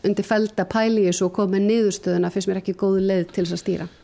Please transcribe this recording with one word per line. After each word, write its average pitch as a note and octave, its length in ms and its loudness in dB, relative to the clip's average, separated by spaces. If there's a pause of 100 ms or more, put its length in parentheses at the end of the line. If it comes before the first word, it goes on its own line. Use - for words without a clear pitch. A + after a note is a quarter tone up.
undir G3+ 200 0
felda G#3+ 400 0
pæli A3 380 0
í F#3 80 4
þessu F3+ 160 0
og F3+ 80 -2
koma F#3+ 240 0
með G3+ 100 2
niðurstöðuna, F3+ 640 0
finnst G3 160 -4
mér F#3+ 140 -2
ekki F#3 120 -4
góð F#3+ 280 0
leið F#3+ 300 0
til F3 120 0
þess E3+ 80 -4
að E3+ 120 -6
stýra. E3+ 240 -4 (160)